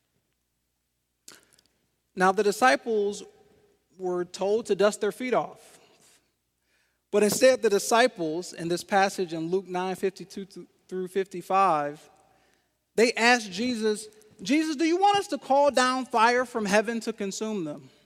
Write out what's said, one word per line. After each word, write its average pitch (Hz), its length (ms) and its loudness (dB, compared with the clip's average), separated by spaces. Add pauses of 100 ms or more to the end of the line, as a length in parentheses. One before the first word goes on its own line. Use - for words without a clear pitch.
(2250)
Now, 190 160 2
the 196 120 0
disciples 208 800 0 (760)
were 180 260 -4
told 202 400 -2
to 208 100 0
dust 202 260 2
their 208 100 -2
feet 254 240 -6
off. - 440 -6 (1300)
But 202 100 2
instead, 208 400 4
the 220 80 2
disciples, 185 840 0
in 165 140 -6
this 170 160 -4
passage 190 500 0
in 165 160 -6
Luke 185 180 -4
nine 185 280 -6
fifty-two 190 500 -8
th-, 175 220 -20 (220)
through 185 200 -8
fifty-five, 175 920 -2 (1000)
they 240 120 4
asked 226 380 2
Jesus, 214 560 -4 (360)
"Jesus, 311 320 0
do 277 100 -2
you 320 100 2
want 403 220 4
us 403 120 -2
to 285 100 -6
call 285 320 2
down 254 340 2
fire 240 400 2
from 226 200 -6
heaven 214 340 2
to 226 120 -8
consume 208 520 -6
them?" 143 260 -12 (160)